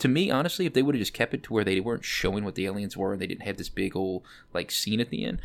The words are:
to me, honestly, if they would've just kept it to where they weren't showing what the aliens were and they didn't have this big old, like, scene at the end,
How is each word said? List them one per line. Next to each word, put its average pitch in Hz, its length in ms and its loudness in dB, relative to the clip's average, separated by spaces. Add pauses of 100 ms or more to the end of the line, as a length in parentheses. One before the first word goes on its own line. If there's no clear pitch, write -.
to 135 80 4
me, 160 200 4
honestly, 165 380 2
if - 80 -2
they 131 80 6
would've 139 160 4
just 101 160 -2
kept - 200 0
it - 100 -4
to - 80 -8
where 110 100 4
they 95 160 4
weren't 113 260 -2
showing 101 400 0
what 95 120 -6
the 95 100 -2
aliens 98 300 -4
were 98 160 0
and 95 100 -4
they 95 60 -4
didn't - 180 -6
have 98 120 -4
this 90 100 -8
big 95 260 -2
old, 92 300 -2 (280)
like, 87 200 -4
scene 107 260 0
at 117 120 0
the 57 140 -4
end, - 200 -4